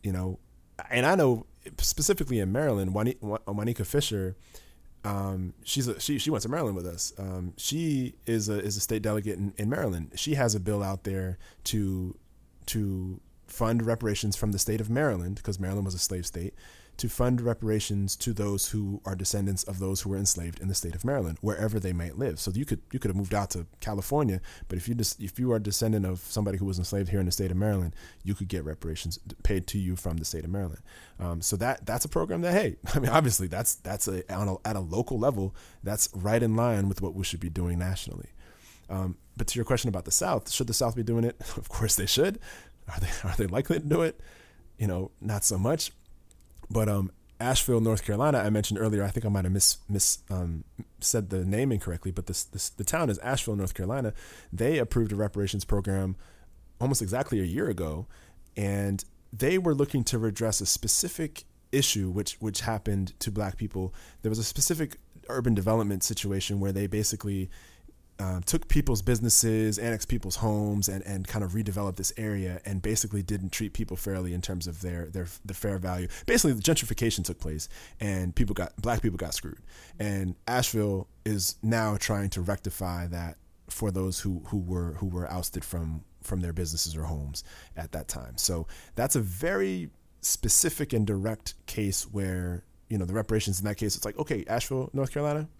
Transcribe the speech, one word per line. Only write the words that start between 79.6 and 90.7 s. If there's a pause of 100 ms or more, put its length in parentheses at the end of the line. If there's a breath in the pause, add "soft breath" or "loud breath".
And (140)
Asheville (160)
is
now
trying
to
rectify
that (320)
for
those
who,
who
were,
who
were
ousted
from, (200)
from
their
businesses
or
homes (320 loud breath)
at
that
time.
So (280 loud breath)
that's
a
very (320)
specific